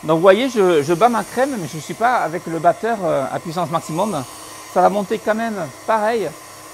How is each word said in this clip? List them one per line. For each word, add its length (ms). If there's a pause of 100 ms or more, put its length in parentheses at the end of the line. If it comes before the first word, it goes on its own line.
(120)
Donc, 60
vous 60
voyez, 260
je, 340
je 100
bats 140
ma 160
crème, 340
mais 120
je 80
ne 40
suis 120
pas 240
avec 280
le 140
batteur, 420
euh, 300
à 80
puissance 300
maximum. 520 (520)
Ça 80
va 80
monter 300
quand 160
même 300 (220)
pareil, 420 (440)